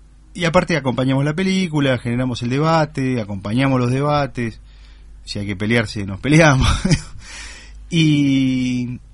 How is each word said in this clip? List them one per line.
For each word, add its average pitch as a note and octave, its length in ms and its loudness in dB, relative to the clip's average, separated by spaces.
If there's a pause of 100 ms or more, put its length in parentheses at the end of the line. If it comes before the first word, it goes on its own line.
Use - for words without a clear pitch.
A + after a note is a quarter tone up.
(340)
y F3 120 -4
aparte F3 320 2
acompañamos C3+ 480 0
la D3+ 100 0
película, D#3+ 640 0
generamos B2 420 -4
el A#2+ 80 -4
debate, D3 720 0
acompañamos G#2+ 600 0
los B2 100 0
debates, C3+ 680 -2 (680)
si - 140 -10
hay G2+ 60 -6
que G2+ 120 -4
pelearse, G#2+ 480 -2
nos F#2+ 160 -8
peleamos. C#3+ 460 6
<laughs> - 100 2 (1160)
Y, C3 1040 2 (140)